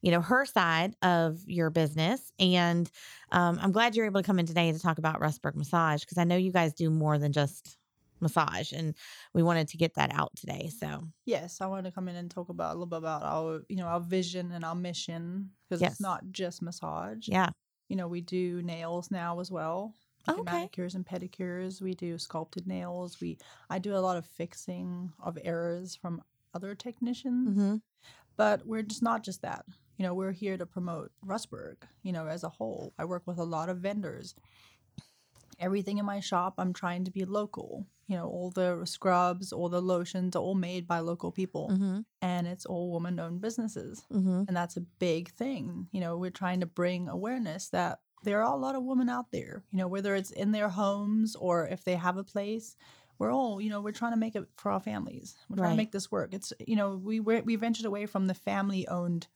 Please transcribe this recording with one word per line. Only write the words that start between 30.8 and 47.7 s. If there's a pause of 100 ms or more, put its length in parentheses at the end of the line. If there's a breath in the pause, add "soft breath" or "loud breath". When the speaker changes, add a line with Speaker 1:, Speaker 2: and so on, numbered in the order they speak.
Speaker 2:
Rustburg, (280)
you
know,
as
a
whole.
I
work
with
a
lot
of
vendors. (1200 loud breath)
Everything
in
my
shop,
I'm
trying
to
be
local. (220)
You
know,
all
the
scrubs,
all
the
lotions
are
all
made
by
local
people.
Speaker 1:
Mm-hmm. (220)
Speaker 2:
And
it's
all
woman-owned
businesses.
Speaker 1:
Mm-hmm.
Speaker 2:
And
that's
a
big
thing.
You
know,
we're
trying
to
bring
awareness
that (240)